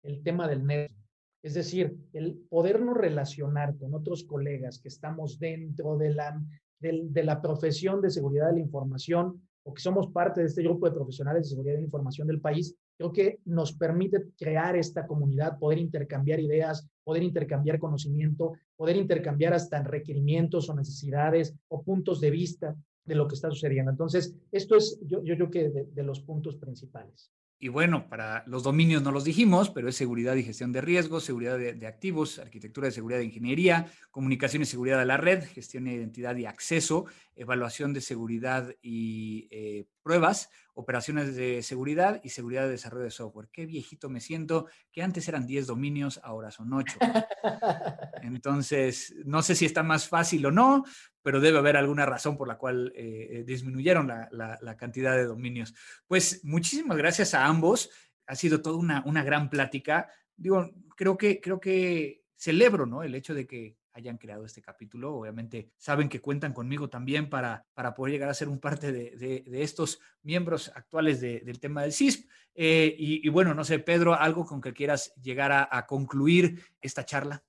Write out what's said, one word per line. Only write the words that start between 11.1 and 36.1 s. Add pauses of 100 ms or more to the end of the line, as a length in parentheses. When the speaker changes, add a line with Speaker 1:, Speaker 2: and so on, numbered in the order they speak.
Speaker 1:
de
seguridad
de
la
información
del
país, (200)
creo
que
nos
permite (120)
crear
esta
comunidad,
poder
intercambiar
ideas, (140)
poder
intercambiar
conocimiento, (240)
poder
intercambiar
hasta
requerimientos
o
necesidades (140)
o
puntos
de
vista (280)
de
lo
que
está
sucediendo.
Entonces, (160)
esto
es,
yo,
yo
creo
que
de,
de
los
puntos
principales. (260)
Speaker 2:
Y
bueno,
para
los
dominios
no
los
dijimos,
pero
es
seguridad
y
gestión
de
riesgos,
seguridad
de,
de
activos,
arquitectura
de
seguridad
de
ingeniería, (200)
comunicación
y
seguridad
de
la
red,
gestión
de
identidad